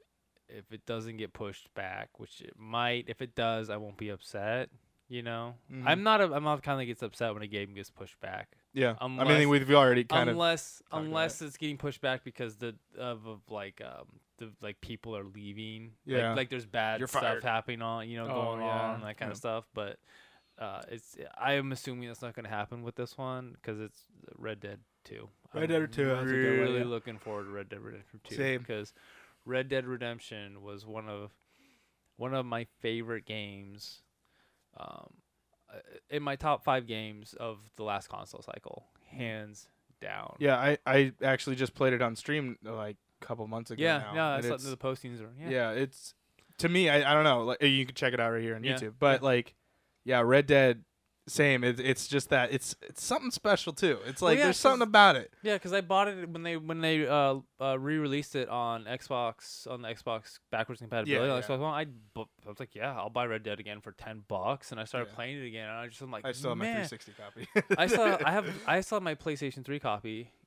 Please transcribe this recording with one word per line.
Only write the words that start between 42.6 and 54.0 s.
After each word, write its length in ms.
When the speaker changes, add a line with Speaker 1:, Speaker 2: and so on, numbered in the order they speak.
Speaker 2:
uh, 100
like, 220
a 40
couple 220
months 240
ago 120
Speaker 1:
Yeah, 160
Speaker 2:
now, 140
Speaker 1:
yeah, 160
I 80
Speaker 2:
and 80
Speaker 1:
saw 100
Speaker 2:
it's 140
Speaker 1:
the 80
postings 440
are, 180
yeah. 100
Speaker 2:
Yeah, 220
it's, 420
to 100
me, 200
I, 200
I 40
don't 100
know, 200
like, 180
you 240
can 100
check 180
it 60
out 120
right 100
here 140
on 80
Speaker 1:
Yeah, 140
Speaker 2:
YouTube, 220
but, 220
Speaker 1:
yeah. 40
Speaker 2:
like, 300
yeah, 180
Red 260
Dead, 360
same. 360
It's, 160
it's 260
just 220
that 240
it's, 280
it's 220
something 280
special 420
too. 320